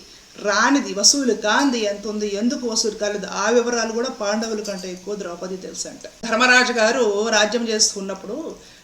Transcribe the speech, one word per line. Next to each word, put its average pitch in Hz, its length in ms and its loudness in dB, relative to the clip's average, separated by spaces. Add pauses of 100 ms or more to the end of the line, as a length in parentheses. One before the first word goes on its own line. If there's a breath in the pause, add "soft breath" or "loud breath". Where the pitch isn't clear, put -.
(420 loud breath)
రానిది 208 520 2
వసూలు 233 400 4
కాంది 233 500 2
ఎంత 202 220 -4
ఉంది, 208 300 -2
ఎందుకు 247 320 0
వసూలు 220 260 0
కాలేదు, 202 320 -4
ఆ 196 240 -2
వివరాలు 233 420 2
కూడా 240 160 -2
పాండవుల 220 520 -4
కంటే 190 320 -8
ఎక్కువ 196 240 -8
ద్రౌపది 180 400 -8
తెలుసు - 320 -10
అంట. - 380 -14
ధర్మరాజు 247 460 4
గారు 220 560 2
రాజ్యం 214 400 2
చేస్తున్నప్పుడు 208 840 -4 (300 loud breath)